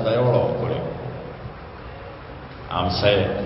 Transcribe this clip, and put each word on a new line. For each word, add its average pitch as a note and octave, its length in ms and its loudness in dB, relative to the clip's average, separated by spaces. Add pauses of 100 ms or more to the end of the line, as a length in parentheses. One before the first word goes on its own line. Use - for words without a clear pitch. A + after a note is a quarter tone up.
ته A2 60 2
یې A#2 140 6
وړو A#2+ 240 6
ښکل - 240 0
کړ. - 100 -2 (2000)
امسا F2+ 280 4
یې G2 160 6 (220)